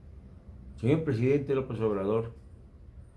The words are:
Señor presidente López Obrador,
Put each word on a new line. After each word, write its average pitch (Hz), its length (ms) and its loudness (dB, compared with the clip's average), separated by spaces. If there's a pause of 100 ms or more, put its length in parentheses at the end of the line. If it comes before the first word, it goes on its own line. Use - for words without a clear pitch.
(760)
Señor 147 280 4
presidente 135 500 2
López 123 260 -2
Obrador, 110 540 2 (840)